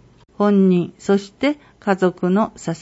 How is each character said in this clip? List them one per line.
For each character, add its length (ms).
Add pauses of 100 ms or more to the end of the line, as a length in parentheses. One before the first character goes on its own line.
(380)
本 320
人、 300
そ 180
し 160
て 240 (220)
家 160
族 340
の 260
支 160 (100)